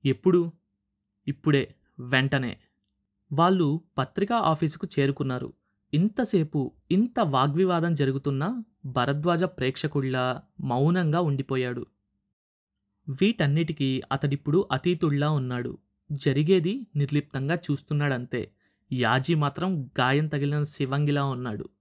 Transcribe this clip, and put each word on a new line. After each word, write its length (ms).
"ఎప్పుడు?" 460
"ఇప్పుడే, 480
వెంటనే." 580
వాళ్ళు 500
పత్రికా 380
ఆఫీసుకు 520
చేరుకున్నారు. 540
ఇంతసేపు 800
ఇంత 280
వాగ్వివాదం 760
జరుగుతున్నా 680
భరద్వాజ 580
ప్రేక్షకుడిలా 1000
మౌనంగా 640
ఉండిపోయాడు. 640
వీటన్నిటికీ 800
అతడిప్పుడు 600
అతీతుడిలా 580
ఉన్నాడు. 480
జరిగేది 840
నిర్లిప్తంగా 600
చూస్తున్నాడంతే. 960
యాజీ 420
మాత్రం 540
గాయం 280
తగిలిన 360
శివంగిలా 640
ఉన్నాడు. 440